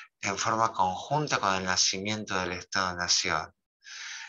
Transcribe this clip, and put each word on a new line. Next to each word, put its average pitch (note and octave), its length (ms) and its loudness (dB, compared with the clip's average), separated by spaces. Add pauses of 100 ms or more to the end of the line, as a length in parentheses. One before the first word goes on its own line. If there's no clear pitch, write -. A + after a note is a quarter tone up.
(200)
en G2 180 -2
forma A2+ 360 2
conjunta C3 640 0
con G2 160 2
el F#2+ 80 0
nacimiento G2 760 0
del F#2 140 0
Estado-Nación. F2+ 1000 0 (760)